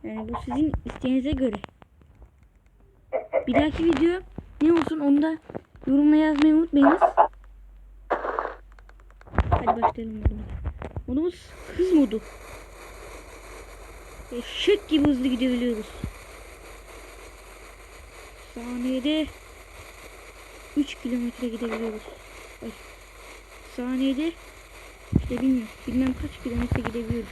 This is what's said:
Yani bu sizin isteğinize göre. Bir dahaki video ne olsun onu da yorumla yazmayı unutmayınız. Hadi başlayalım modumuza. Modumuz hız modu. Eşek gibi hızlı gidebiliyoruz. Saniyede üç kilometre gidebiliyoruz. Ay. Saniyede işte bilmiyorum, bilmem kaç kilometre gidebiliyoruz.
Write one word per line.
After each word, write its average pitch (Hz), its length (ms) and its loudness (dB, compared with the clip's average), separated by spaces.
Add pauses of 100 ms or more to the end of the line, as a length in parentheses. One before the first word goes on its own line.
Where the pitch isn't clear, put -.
Yani 220 260 -8
bu 240 40 -6 (120)
sizin 277 260 0 (140)
isteğinize 262 460 0
göre. 254 240 0 (1900)
Bir 247 60 0
dahaki 302 320 2
video 339 360 4 (400)
ne 320 120 8
olsun 320 260 2
onu 285 220 4
da 320 160 0 (500)
yorumla 294 280 6
yazmayı 311 400 6
unutmayınız. 311 460 6 (2500)
Hadi 233 320 2
başlayalım 226 360 -2
modumuza. 214 260 0 (640)
Modumuz 311 420 -4 (280)
hız 370 160 2
modu. 226 280 4 (2000)
Eşek 294 560 0
gibi 294 200 4
hızlı 262 200 2
gidebiliyoruz. 240 580 0 (2750)
Saniyede 254 720 -2 (1500)
üç 285 180 -2
kilometre 240 520 -4
gidebiliyoruz. 226 540 -6 (640)
Ay. 226 60 -10 (1040)
Saniyede 262 560 0 (920)
işte 240 200 -4
bilmiyorum, 254 260 2 (200)
bilmem 254 340 0
kaç 294 220 -8
kilometre 240 380 -2
gidebiliyoruz. 226 500 -4